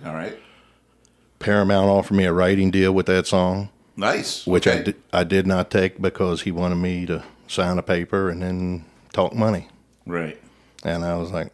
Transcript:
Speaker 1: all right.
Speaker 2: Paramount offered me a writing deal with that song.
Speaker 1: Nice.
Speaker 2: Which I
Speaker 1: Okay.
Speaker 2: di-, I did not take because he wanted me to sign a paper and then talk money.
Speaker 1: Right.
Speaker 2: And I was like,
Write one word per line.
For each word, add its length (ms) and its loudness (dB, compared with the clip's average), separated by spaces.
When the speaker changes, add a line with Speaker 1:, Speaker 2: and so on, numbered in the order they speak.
Speaker 1:
all 80 -10
right. 240 -10
Speaker 2:
Paramount 500 4
offered 260 4
me 100 4
a 80 2
writing 380 2
deal 200 4
with 140 2
that 220 2
song. 420 0
Speaker 1:
Nice. 520 -4
Speaker 2:
Which 200 4
I 120 6
Speaker 1:
Okay. 120 -6
Speaker 2:
di-, 20 0
I 120 2
did 220 0
not 240 0
take 320 0
because 400 -2
he 100 -4
wanted 240 -2
me 300 -4
to 180 -6
sign 300 -2
a 60 -2
paper 460 -2
and 120 -6
then 440 -6
talk 220 -2
money. 320 0
Speaker 1:
Right. 320 -8
Speaker 2:
And 220 -4
I 120 -2
was 140 -8
like, 220 -8